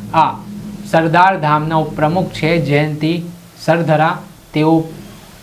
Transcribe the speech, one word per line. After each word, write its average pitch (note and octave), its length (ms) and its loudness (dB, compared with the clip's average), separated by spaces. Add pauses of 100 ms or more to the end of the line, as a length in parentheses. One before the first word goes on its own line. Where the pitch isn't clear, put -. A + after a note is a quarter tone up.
(140)
આ D#3+ 160 4 (640)
સરદારધામના D#3+ 840 2
ઉપપ્રમુખ D#3+ 560 0
છે E3 300 0
જયંતિ D3+ 560 0 (480)
સરધરા, D#3+ 500 2 (380)
તેઓ D#3+ 340 2 (560)